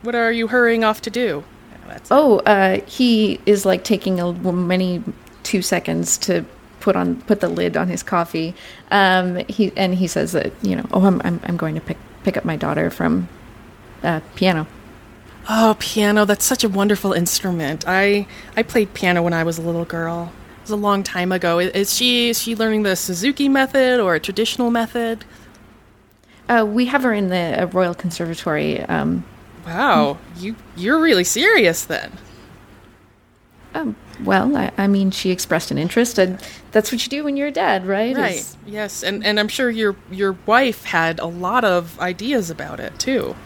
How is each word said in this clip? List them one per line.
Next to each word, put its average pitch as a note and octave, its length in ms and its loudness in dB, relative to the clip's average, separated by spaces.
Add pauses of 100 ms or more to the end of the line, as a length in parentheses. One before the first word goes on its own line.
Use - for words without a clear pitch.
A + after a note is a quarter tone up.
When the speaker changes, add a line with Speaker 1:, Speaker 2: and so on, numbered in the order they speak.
Speaker 1:
what A#3 120 -6
are A#3 160 2
you A3+ 180 0
hurrying A#3 360 4
off G#3+ 180 2
to A3+ 80 -8
do?" G3+ 320 -2 (460)
That's - 220 -12
it. - 40 6
Speaker 2:
Oh, C#4 260 8
uh, G3 460 4
he A3 600 2
is, G3+ 180 4
like, F#3 180 2
taking F#3+ 380 0
a F3 120 0
w-, F3+ 200 -2
many F3+ 500 0 (400)
two F#3 200 -2
seconds E3+ 560 -2
to E3+ 260 0 (360)
put F#3+ 160 2
on, F3+ 260 0
put G3+ 180 0
the F3 80 0
lid E3+ 300 0
on F3 100 0
his F3+ 140 -6
coffee. E3+ 520 -2 (360)
Um, F#3 460 4 (120)
he, G3+ 260 0
and F#3 200 0
he F3+ 120 0
says E3 260 -2
that, - 280 -2
you G3 160 0
know, - 160 -6
"Oh, F#3+ 140 4
I'm, F#3 180 4
I'm, E3+ 200 -2
I'm F3 120 -4
going D#3+ 200 -4
to D#3+ 40 -4
pick, - 160 -8 (280)
pick F#3 120 -2
up - 80 -4
my D#3+ 120 -4
daughter D#3 340 -2
from, F3 380 -2 (760)
uh, D#3 180 -2 (140)
piano." E3 320 0 (840)
Speaker 1:
Oh, A3 300 4
piano! G#3 480 2
That's G3+ 180 0
such - 180 0
a A#3 60 2
wonderful G3 460 0
instrument. E3+ 720 -2
I, G3+ 380 2 (280)
I A3+ 80 0
played G#3+ 300 0
piano F3 300 2
when E3+ 100 0
I E3 120 0
was E3 120 -2
a E3 60 -8
little E3+ 240 -2
girl. E3+ 440 -6 (260)
It - 120 -20
was - 20 -8
a G#3+ 60 -2
long G3+ 260 2
time F#3 300 -2
ago. F3 260 2
I, F3+ 60 2
is G3 300 0
she, B3 360 2
is A3+ 100 -2
she A3+ 160 -4
learning G#3+ 280 0
the F#3+ 120 2
Suzuki C4+ 540 -2
method C4 500 2
or F#3 140 2
a D#3 60 0
traditional A3 500 -2
method? A3+ 560 -2 (1200)
Speaker 2:
Uh, A#3 180 4
we A3+ 200 0
have C4 160 0
her B3 100 2
in G3+ 160 0
the, F3+ 360 -2
uh, - 20 -2
Royal F3+ 280 0
Conservatory, E3 880 -4
um, D#3+ 380 -2 (440)
Speaker 1:
Wow, E3 500 2 (220)
you, G3+ 180 -10 (200)
you're A3 220 0
really A#3+ 260 4
serious A#3+ 600 2
then. - 280 -8 (1600)
Speaker 2:
Um, C4 220 -4 (260)
well, G3 340 2
I, - 220 0
I G3 80 0
mean, G3 240 2
she F#3+ 200 -2
expressed F3+ 400 -2
an C#3 60 -4
interest, A3+ 420 0
and F#3 200 2 (340)
that's G#3+ 180 2
what A#3+ 140 -4
you A#3+ 60 -10
do C#4+ 140 -6
when C#4+ 120 -2
you're C#4+ 120 -2
a C#4 40 -6
dad, F#3+ 340 0
right? A3 300 -2
Speaker 1:
Right. A#3 200 -2
Speaker 2:
Is - 200 -12 (100)
Speaker 1:
Yes, G#3 360 -8
and, G3+ 240 -4
and G#3 120 2
I'm G#3 100 0
sure B3 200 -2
your, A3 260 0 (160)
your F#3+ 360 -2
wife A#3 380 2
had E3 340 0
a - 80 -6
lot F3+ 380 -2
of F3 360 0
ideas F#3 480 -2
about D3+ 320 -10
it, - 180 -10
too. A#3 480 -2